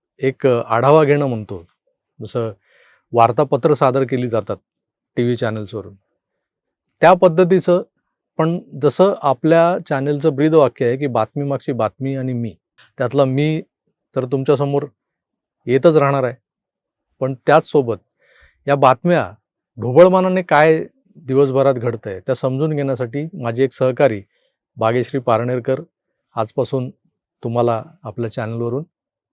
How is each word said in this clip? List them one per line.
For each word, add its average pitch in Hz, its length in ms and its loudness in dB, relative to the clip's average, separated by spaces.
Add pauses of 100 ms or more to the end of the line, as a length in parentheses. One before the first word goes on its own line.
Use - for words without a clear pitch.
(200)
एक 131 280 -2
आढावा 127 560 4
घेणं 143 220 2
म्हणतो, 104 400 -8 (560)
जसं 113 300 -6 (640)
वार्तापत्र 127 600 2
सादर 135 300 2
केली 123 260 -4
जातात 107 280 -4 (580)
टीव्ही 123 200 0
चॅनल्सवरून, 107 600 -8 (1080)
त्या 170 120 8
पद्धतीचं, 180 720 2 (540)
पण 165 220 -2 (220)
जसं 180 400 2
आपल्या 165 560 2 (120)
चॅनलचं 143 460 -2
ब्रीदवाक्य 147 500 2
आहे 123 120 0
की 147 100 -4
बातमी 120 360 -4
मागची 139 280 -6
बातमी 131 440 -4
आणि 131 180 -6
मी, 117 220 -8 (420)
त्यातला 131 280 0
मी 147 360 -2 (540)
तर 127 100 -4
तुमच्यासमोर 139 600 -2 (840)
येतच 143 280 2
राहणार 139 280 2
आहे, 123 120 -6 (840)
पण 135 140 -4
त्याचसोबत 143 600 2 (720)
या 143 80 2
बातम्या 135 560 2 (480)
ढोबळमानाने 180 640 4
काय 160 440 2 (300)
दिवसभरात 135 580 0
घडतंय, 113 460 -6
त्या 127 160 -4
समजून 135 400 -4
घेण्यासाठी 135 580 -6
माझी 123 300 -4
एक 127 100 -2
सहकारी 123 500 0 (540)
बागेश्री 120 420 -2
पारनेरकर 123 640 -2 (540)
आजपासून 127 540 -6 (540)
तुम्हाला 117 400 -2 (200)
आपल्या 113 280 -10
चॅनलवरून 117 520 -8 (500)